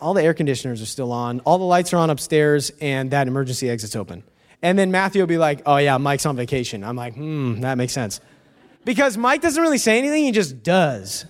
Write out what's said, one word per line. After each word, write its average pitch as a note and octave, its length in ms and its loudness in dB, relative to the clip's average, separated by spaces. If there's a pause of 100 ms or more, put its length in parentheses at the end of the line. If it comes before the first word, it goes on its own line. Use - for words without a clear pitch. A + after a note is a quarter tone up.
"All E3 120 0
the F#3+ 80 2
air D#3+ 120 4
conditioners B2+ 480 -4
are A2 40 -10
still B2 260 -6
on, A#2+ 300 -4
all E3 160 4
the F#3 80 -2
lights F3+ 280 2
are F3+ 40 4
on D#3+ 120 4
upstairs, D3+ 720 2
and C3+ 320 -2
that C#3 160 2
emergency B2+ 420 -2
exit's A2+ 260 -6
open." F2+ 280 -10 (380)
And F3+ 160 2
then F#3+ 140 2
Matthew F#3+ 300 2
will F3 60 2
be E3+ 100 0
like, D3 280 2
"Oh, C#3+ 120 4
yeah, C#3+ 200 4
Mike's C#3 280 0
on C#3+ 100 -2
vacation." A#2+ 480 -4
I'm A#2 120 -8
like, A#2+ 200 -10
"Hmm, C#3+ 460 -4
that C3 160 -2
makes B2 160 -2
sense." A2+ 260 -6 (640)
Because B3+ 320 0
Mike C4 240 2
doesn't E4 200 0
really D#4 180 4
say A3 180 4
anything, D4 280 0
he B3+ 60 2
just C#3+ 300 -2
does. D3 680 0